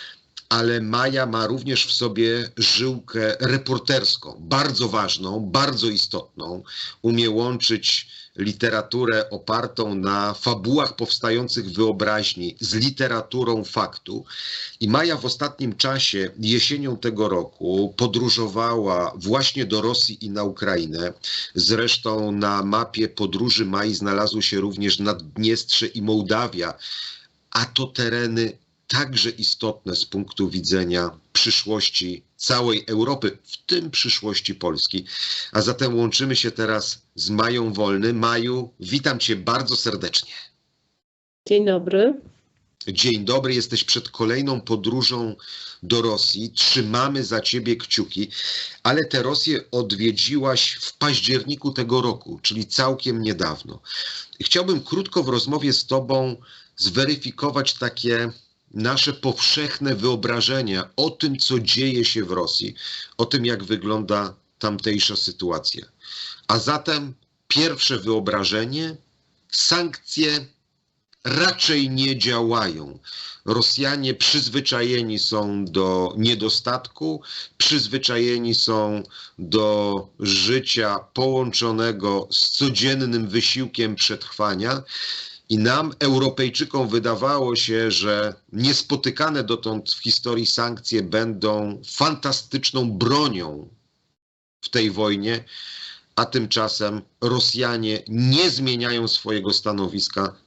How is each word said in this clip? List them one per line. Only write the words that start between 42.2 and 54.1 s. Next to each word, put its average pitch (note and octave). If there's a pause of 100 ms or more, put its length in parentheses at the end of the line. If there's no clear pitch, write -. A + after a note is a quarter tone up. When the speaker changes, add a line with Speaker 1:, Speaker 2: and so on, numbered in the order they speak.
Speaker 1:
Dzień G#2
dobry, B2+
jesteś A#2
przed -
kolejną B2+
podróżą A2+ (480)
do A#2
Rosji. A2
Trzymamy B2+
za A2
ciebie A#2
kciuki, G2+ (540)
ale C#3+
tę C3+
Rosję D3
odwiedziłaś A#2
w -
październiku C3+
tego B2+
roku, A#2+
czyli G#2+
całkiem C3
niedawno. F2+ (640)